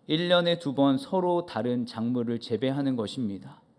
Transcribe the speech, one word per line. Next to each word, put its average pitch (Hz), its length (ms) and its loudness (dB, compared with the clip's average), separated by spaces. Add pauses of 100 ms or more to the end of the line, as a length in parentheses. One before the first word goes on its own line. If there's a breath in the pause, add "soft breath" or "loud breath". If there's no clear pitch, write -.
일 165 220 0
년에 170 320 4
두 139 160 -4
번 139 240 4
서로 175 480 0
다른 120 400 -2
작물을 117 520 -2
재배하는 131 560 0
것입니다. 107 640 -6 (200)